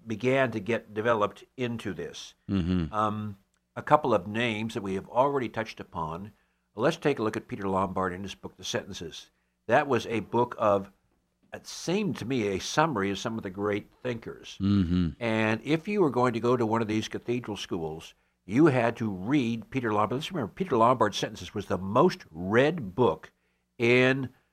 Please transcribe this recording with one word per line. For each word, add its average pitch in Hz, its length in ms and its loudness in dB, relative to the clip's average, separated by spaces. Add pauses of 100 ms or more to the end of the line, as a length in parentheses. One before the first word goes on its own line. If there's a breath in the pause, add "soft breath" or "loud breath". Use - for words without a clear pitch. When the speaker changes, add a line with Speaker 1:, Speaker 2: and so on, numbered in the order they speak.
Speaker 1:
began 123 460 0
to 110 80 -4
get 107 340 -4
developed 107 500 0 (120)
into 117 380 -4
this. - 400 -12 (180)
Speaker 2:
Mm-hmm. 90 420 2
Speaker 1:
Um, 107 440 -2 (380)
a 120 60 -10
couple 147 320 2
of 95 140 0
names 110 460 -4
that 110 100 -6
we 95 120 -4
have 92 120 -8
already 131 420 0
touched - 300 -8
upon. 90 520 -8 (440)
Let's 151 220 0
take 143 220 0
a 113 40 0
look 107 140 -2
at - 100 -10
Peter 101 220 -6
Lombard 95 440 0
in 95 100 -10
his 95 120 -10
book, - 220 -18
The 92 60 -20
Sentences. 90 640 -8 (380)
That 139 200 4
was 117 200 2
a 110 120 -2
book 117 380 0
of, 101 340 2 (640)
it - 120 -14
seemed 185 520 -4
to 104 80 -8
me, 117 240 -2
a 95 100 -2
summary 113 520 0
of 98 80 -4
some 113 180 -6
of 110 60 -8
the 101 60 -8
great 101 380 -4 (160)
thinkers. 113 560 -10
Speaker 2:
Mm-hmm. 92 500 2 (120)
Speaker 1:
And 110 420 0
if 160 240 -2
you 208 140 2
were 156 80 4
going 123 240 2
to 113 80 -2
go 120 160 4
to 117 80 2
one 113 160 2
of 110 80 -2
these 107 180 0
cathedral 113 480 -6
schools, 82 580 -8 (320)
you 123 200 4
had 120 320 4
to 113 120 -2
read 113 600 -2
Peter 120 240 -2
Lombard. 107 240 2
Let's 151 160 -8
remember, 123 200 -4
Peter 185 220 -2
Lombard's 113 420 4
Sentences 110 360 -8
was 101 140 -6
the 98 100 0
most 120 540 2
read 110 600 0
book 101 380 2 (460)
in, 127 500 4 (240)